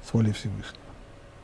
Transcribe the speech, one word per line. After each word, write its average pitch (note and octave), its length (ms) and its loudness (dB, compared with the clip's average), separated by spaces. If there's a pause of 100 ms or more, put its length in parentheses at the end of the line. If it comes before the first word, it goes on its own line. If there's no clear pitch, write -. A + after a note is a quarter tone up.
с - 60 0
волей A2+ 200 6
Всевышнего. G2 440 -6 (680)